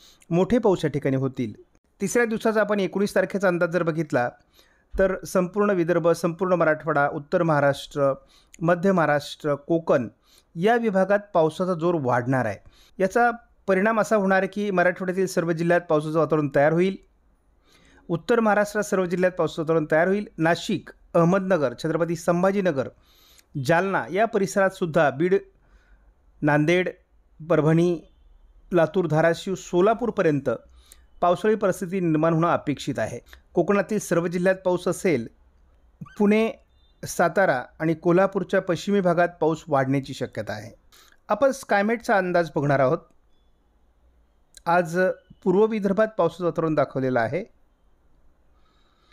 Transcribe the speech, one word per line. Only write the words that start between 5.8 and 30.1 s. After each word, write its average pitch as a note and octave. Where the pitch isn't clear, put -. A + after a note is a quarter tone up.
संपूर्ण E3+
मराठवाडा, D3+
उत्तर D#3
महाराष्ट्र, C#3+
मध्य F3
महाराष्ट्र, D3
कोकण E3
या G3+
विभागात G3+
पावसाचा F3
जोर E3+
वाढणार B2
आहे. G2
याचा A#3
परिणाम G3+
असा A3
होणार F#3+
आहे F#3+
की G#3
मराठवाड्यातील F3+
सर्व F3
जिल्ह्यात E3+
पावसाचं D#3
वातावरण D3+
तयार D3
होईल. F#3+
उत्तर F3
महाराष्ट्रात G#3
सर्व F#3+
जिल्ह्यात F3+
पावसाचं E3
वातावरण D#3+
तयार D#3+
होईल. G3+
नाशिक, E3
अहमदनगर, E3+
छत्रपती D#3+
संभाजीनगर, F3
जालना E3+
या G3
परिसरातसुद्धा F#3+
बीड, E3+
नांदेड, D3+
परभणी, E3
लातूर, F3
धाराशिव, E3
सोलापूरपर्यंत F3+